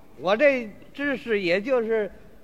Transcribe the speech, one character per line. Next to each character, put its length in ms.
我 160
这 320
知 240
识 240
也 220
就 180
是 320